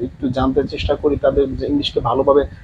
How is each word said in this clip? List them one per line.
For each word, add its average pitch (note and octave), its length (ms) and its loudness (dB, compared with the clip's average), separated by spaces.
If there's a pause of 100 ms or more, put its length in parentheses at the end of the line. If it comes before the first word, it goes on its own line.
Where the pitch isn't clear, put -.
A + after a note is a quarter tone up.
একটু C3+ 260 -6
জানতে C3 400 0
চেষ্টা C#3+ 260 -2
করি, C#3+ 220 0
তাদের C3+ 400 0
যে B2+ 100 -6
ইংলিশকে C#3+ 340 -2
ভালোভাবে C3+ 440 4 (200)